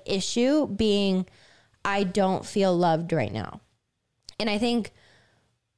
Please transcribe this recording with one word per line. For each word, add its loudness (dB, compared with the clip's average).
issue 0
being, 0
"I 0
don't 0
feel 2
loved 2
right -2
now." -10
And -2
I -2
think -2